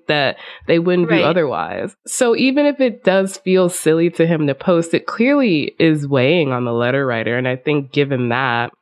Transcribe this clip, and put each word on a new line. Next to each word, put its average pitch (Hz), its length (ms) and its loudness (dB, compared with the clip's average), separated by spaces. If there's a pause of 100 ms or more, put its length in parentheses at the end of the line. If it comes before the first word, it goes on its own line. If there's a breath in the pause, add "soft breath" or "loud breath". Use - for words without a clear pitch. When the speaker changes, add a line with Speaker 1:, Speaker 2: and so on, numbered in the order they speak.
Speaker 1:
that 147 280 0 (300 loud breath)
they 170 140 2
wouldn't 180 280 0
Speaker 2:
Right. - 100 2
Speaker 1:
do - 60 2
otherwise. 110 680 -2 (140)
So 233 260 0
even 269 320 0
if 285 140 -2
it 240 240 -2
does 190 320 2
feel 185 320 2
silly 165 420 0
to 165 160 2
him 156 220 0
to 139 80 -2
post, 165 380 0
it - 120 -2
clearly 240 720 0
is 151 300 2
weighing 139 420 2
on 123 140 -2
the 120 80 -4
letter 123 340 0
writer. 113 320 -2
And 127 80 -2
I 127 80 -2
think 143 380 -4
given 139 380 0
that, 120 400 -2 (120)